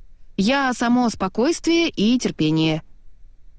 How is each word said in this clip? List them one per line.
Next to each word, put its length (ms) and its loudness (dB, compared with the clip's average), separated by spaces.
«Я 360 2
само 360 2
спокойствие 800 0
и 300 2
терпение». 640 0